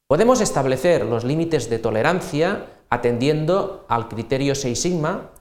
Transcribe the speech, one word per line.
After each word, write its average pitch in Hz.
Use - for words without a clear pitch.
Podemos 226
establecer 135
los 113
límites 156
de 113
tolerancia 147
atendiendo 151
al 117
criterio 113
Seis 120
Sigma 175